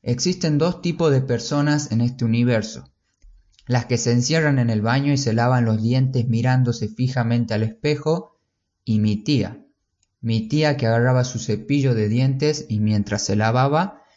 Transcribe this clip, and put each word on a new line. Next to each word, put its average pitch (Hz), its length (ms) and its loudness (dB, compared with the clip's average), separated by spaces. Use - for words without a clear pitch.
Existen 151 560 0
dos 175 240 0
tipos 165 300 0
de 131 80 4
personas 143 720 0
en 113 80 2
este 120 240 -2
universo. 113 640 0
Las 123 200 0
que 120 100 0
se 120 140 0
encierran 143 480 2
en 117 120 2
el 107 120 0
baño 139 300 0
y 135 40 2
se 117 160 0
lavan 120 320 2
los 110 160 0
dientes 127 480 0
mirándose 120 600 0
fijamente 120 680 -2
al 107 80 0
espejo, 151 800 -4
y 110 140 0
mi 107 180 2
tía. 113 480 -2
Mi 113 280 -2
tía 147 280 0
que 120 100 -2
agarraba 123 380 2
su 123 140 -8
cepillo 131 560 -2
de 107 140 0
dientes 135 600 0
y 107 120 -2
mientras 104 420 0
se 95 140 -2
lavaba, 131 640 0